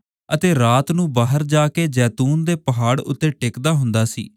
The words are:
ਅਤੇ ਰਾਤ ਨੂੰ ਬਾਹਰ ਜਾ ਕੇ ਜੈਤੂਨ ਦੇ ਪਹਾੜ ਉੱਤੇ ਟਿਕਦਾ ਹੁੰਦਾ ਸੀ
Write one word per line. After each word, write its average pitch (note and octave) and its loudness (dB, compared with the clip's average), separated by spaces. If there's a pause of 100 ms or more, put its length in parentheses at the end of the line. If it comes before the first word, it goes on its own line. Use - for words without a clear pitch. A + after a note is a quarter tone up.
(280)
ਅਤੇ D#3+ 0
ਰਾਤ B2 2
ਨੂੰ E3+ -2
ਬਾਹਰ B2 2
ਜਾ D3+ 2
ਕੇ E3+ -2
ਜੈਤੂਨ C3 0
ਦੇ E3+ -2
ਪਹਾੜ B2 0
ਉੱਤੇ D3 -2
ਟਿਕਦਾ B2+ -4
ਹੁੰਦਾ A2+ 2
ਸੀ A2+ -6